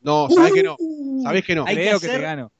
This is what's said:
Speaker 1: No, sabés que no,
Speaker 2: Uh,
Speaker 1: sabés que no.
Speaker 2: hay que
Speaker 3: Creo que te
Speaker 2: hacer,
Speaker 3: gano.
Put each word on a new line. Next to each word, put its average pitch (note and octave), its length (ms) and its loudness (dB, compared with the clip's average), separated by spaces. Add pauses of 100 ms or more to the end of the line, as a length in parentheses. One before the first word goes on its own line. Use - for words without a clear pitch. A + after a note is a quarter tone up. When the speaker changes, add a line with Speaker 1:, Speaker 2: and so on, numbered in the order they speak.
Speaker 1:
No, D3 260 0
sabés F4+ 240 6
que F#4+ 80 4
no, F#4+ 160 0
Speaker 2:
Uh, C#4+ 460 -6
Speaker 1:
sabés F#3 200 -2
que F3 120 -2
no. D3 100 -2
Speaker 2:
hay G3 100 -2
que D#3+ 60 -2
Speaker 3:
Creo G3+ 180 0
que E3 60 -8
te E3 60 -4
Speaker 2:
hacer, B3+ 100 -4
Speaker 3:
gano. C#3+ 380 -8